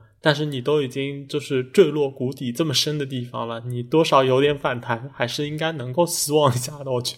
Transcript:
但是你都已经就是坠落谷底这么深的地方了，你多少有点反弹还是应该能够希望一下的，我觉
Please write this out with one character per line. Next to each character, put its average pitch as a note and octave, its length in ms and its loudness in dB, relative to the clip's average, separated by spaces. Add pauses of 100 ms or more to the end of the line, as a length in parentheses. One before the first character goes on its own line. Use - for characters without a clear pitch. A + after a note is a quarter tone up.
(220)
但 D3+ 140 4
是 D3+ 100 -2
你 C#3 160 -4
都 D3 220 2
已 C3 40 -4
经 C#3 400 -8
就 D3 120 -4
是 C3+ 240 -2
坠 D3+ 260 6
落 D3 180 0
谷 C3 240 -4
底 C3 200 -6
这 E3 120 -2
么 D3 120 -2
深 D3+ 200 0
的 D3 80 -4
地 C3+ 200 -6
方 A#2+ 240 -8
了， A#2 140 -8
你 B2 200 -6
多 D#3+ 240 4
少 C#3 180 6
有 C3 160 4
点 C#3+ 160 4
反 C3+ 240 -2
弹 A#2+ 300 -4
还 B2 180 -2
是 D3 200 -6
应 D3+ 100 -6
该 D#3+ 140 -2
能 B2+ 200 -8
够 E3+ 140 2
希 E3 260 -2
望 D3 220 4
一 - 20 -2
下 C#3+ 280 -8
的， C3+ 80 -6
我 C#3 100 -2
觉 - 160 -8